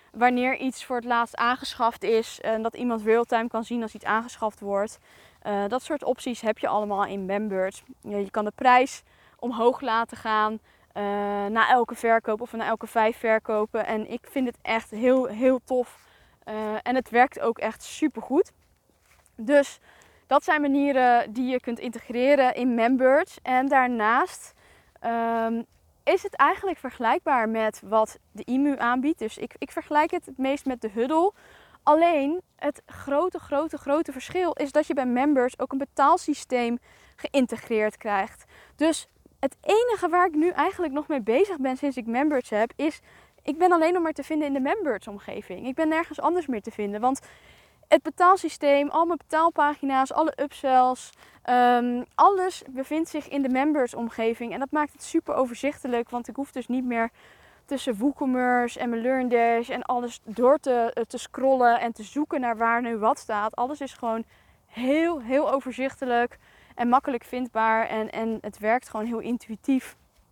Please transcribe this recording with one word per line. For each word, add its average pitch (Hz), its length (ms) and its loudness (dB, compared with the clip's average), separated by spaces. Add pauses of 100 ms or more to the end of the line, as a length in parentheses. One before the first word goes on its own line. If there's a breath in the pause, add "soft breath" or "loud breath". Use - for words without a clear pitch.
(120 soft breath)
wanneer 247 460 2
iets - 280 -6
voor 254 100 -4
het 233 100 -4
laatst 233 300 0
aangeschaft 240 680 -2
is. 220 380 0
En 220 200 -2
dat 226 140 -4
iemand 233 260 -4
real-time 226 460 2
kan 233 160 -6
zien 233 180 -6
als 220 120 -8
iets - 120 -14
aangeschaft 220 540 -4
wordt. 202 400 -4 (460 soft breath)
Eh, 202 220 -2
dat 247 160 -4
soort 302 200 -6
opties - 380 -4
heb 220 160 -2
je - 100 -4
allemaal 202 380 -2
in 196 200 -6
Membirds. 196 580 -4 (180)
Ja, 208 160 -8
je 202 140 -4
kan 208 140 -2
de 208 100 -6
prijs 254 480 4 (360 soft breath)
omhoog 240 420 0
laten 233 360 -2
gaan, 214 420 -2 (340 soft breath)
eh, 208 100 -6 (420)
na 214 240 2
elke 240 260 4
verkoop 226 460 0
of 240 120 -12
na 226 120 -6
elke 220 220 -6
vijf 220 300 0
verkopen. 220 680 -2
En 214 260 -4
ik 240 180 -12
vind 262 180 -2
het 240 140 -8
echt 220 300 -4
heel, 254 340 2
heel 254 380 0
tof. 254 360 -4 (440 soft breath)
Eh, 214 120 -10 (280)
en 247 120 -2
het 262 140 -2
werkt 240 300 2
ook - 180 -2
echt - 260 -6
supergoed. - 680 -2 (840)
Dus 277 440 2 (480 soft breath)
dat 285 160 4
zijn 311 180 0
manieren 262 720 2
die 254 180 -4
je 254 80 0
kunt 233 200 -8
integreren 247 760 0
in 247 200 0
Membirds. 262 680 2
En 254 260 0
daarnaast, 247 840 2 (460 soft breath)
ehm, 226 640 -2 (420)
is 359 200 2
het 403 120 -10
eigenlijk 330 420 0
vergelijkbaar 247 720 -2
met 220 340 -2
wat 214 340 0 (140)
de - 120 -14
Emu 277 340 0
aanbiedt. 254 420 0
Dus - 180 -8
ik, - 200 -10
ik - 140 -10
vergelijk 311 400 0
het 359 140 -4
het 269 120 -18
meest 269 280 -2
met 254 160 -6
de 220 120 -6
Huddle. 311 400 2 (500 soft breath)
Alleen 320 580 4 (140)
het - 300 -6
grote, 311 540 -4
grote, 302 380 -4
grote 294 340 -2
verschil 339 400 -4
is 285 200 -4
dat 302 160 2
je 320 60 -2
bij 269 120 -2
Members 254 540 2
ook 269 120 -6
een 269 60 -4
betaalsysteem 269 1000 0 (380 soft breath)
geïntegreerd 220 800 -2
krijgt. 208 480 -6 (300 soft breath)
Dus 302 320 0 (320)
het - 220 -4
enige 415 480 2
waar 349 160 4
ik 330 100 0
nu 311 140 4
eigenlijk 339 440 -2
nog 294 140 -4
mee 285 140 -2
bezig 311 360 2
ben 262 200 -2
sinds 285 200 -4
ik 220 80 -8
Members 254 440 0
heb, 220 260 0
is, 294 240 -2 (440 soft breath)
ik 302 140 -4
ben 349 140 6
alleen 339 220 4
nog 359 100 0
maar 320 100 -2
te 277 100 -10
vinden 302 240 -2
in 277 60 -2
de 277 60 0
Members 285 480 -2
omgeving. 202 600 -12
Ik 262 80 -6
ben 320 120 0
nergens 320 340 -2
anders 330 260 0
meer 233 140 -4
te 226 100 -12
vinden, 208 300 -6
want 262 180 2 (680 soft breath)
het 320 140 8
betaalsysteem, 294 880 4
al 330 160 2
mijn 339 120 0
betaalpagina's, 294 960 0
alle 311 280 0
upsells, 254 680 2 (320 soft breath)
ehm, 247 640 2 (120)
alles 370 540 4
bevindt 269 400 -4
zich 302 180 -8
in 277 140 -4
de 262 80 0
Members 269 440 2
omgeving. 233 600 -4
En 202 60 -6
dat 262 120 -6
maakt 294 220 -2
het - 100 -20
super - 320 -2
overzichtelijk, 247 760 -2
want 240 180 -8
ik 226 80 -14
hoef 277 160 -8
dus 247 160 -10
niet 254 180 -2
meer 233 240 -2 (560 soft breath)
tussen 254 320 -4
WooCommerce 247 840 0
en 240 100 -4
mijn 233 120 -4
LearnDash 233 680 2
en 247 120 -6
alles 240 420 -4
door 247 340 4
te, 240 360 0
eh, 233 100 -2
te 240 140 -10
scrollen 247 640 2
en 233 120 -2
te 220 120 -14
zoeken 285 380 -4
naar 233 160 -2
waar 233 240 2
nu 233 160 -4
wat 220 220 0
staat. 214 360 -4
Alles 269 260 -4
is 269 120 -10
gewoon 226 300 -4 (440 soft breath)
heel, 294 540 0
heel 262 300 0
overzichtelijk 254 840 -4 (380 soft breath)
en 240 140 -2
makkelijk 247 340 0
vindbaar 226 640 -2
en, 220 220 -4
en 226 320 -4
het - 180 -12
werkt 220 300 -2
gewoon 214 160 -6
heel 233 140 -6
intuïtief. - 760 -4 (360)